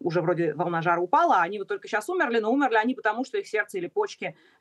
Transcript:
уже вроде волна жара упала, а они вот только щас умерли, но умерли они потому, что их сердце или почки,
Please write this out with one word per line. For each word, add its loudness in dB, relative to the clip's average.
уже 0
вроде 0
волна -2
жара 2
упала, 4
а 4
они -4
вот -10
только -8
щас -4
умерли, 0
но 0
умерли 2
они 2
потому, -2
что -6
их -6
сердце -2
или -4
почки, -4